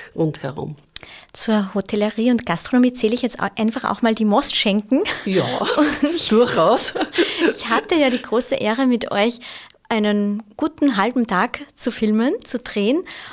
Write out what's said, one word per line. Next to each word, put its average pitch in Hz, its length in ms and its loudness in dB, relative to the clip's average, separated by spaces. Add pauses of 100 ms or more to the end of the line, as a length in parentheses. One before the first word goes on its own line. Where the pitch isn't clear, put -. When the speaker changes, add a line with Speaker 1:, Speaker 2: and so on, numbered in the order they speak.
(160)
Speaker 1:
rundherum. 151 600 -4 (580)
Speaker 2:
Zur 208 400 0
Hotellerie 208 560 0
und 240 160 2
Gastronomie 247 480 2
zähle 226 220 0
ich 240 80 -4
jetzt 240 180 -2
au-, 190 60 -2 (100)
einfach 220 320 -2
auch - 140 -2
mal 226 100 4
die 220 120 0
Mostschenken. 214 800 2 (220)
Speaker 1:
Ja, 190 180 2 (140)
Speaker 2:
<laughs> 403 200 0
Und 294 380 2
ich, 320 140 0
Speaker 1:
durchaus. 214 640 4 (560)
Speaker 2:
ich - 200 -6
hatte 233 260 0
ja 285 160 4
die 247 100 -2
große - 340 0
Ehre, 226 300 0
mit 247 260 0
euch 226 280 0 (500)
einen 208 540 0 (140)
guten 294 400 0
halben 233 300 0
Tag 202 340 -2 (140)
zu - 160 -2
filmen, 220 420 0 (100)
zu - 160 -6
drehen. 233 440 -2 (300)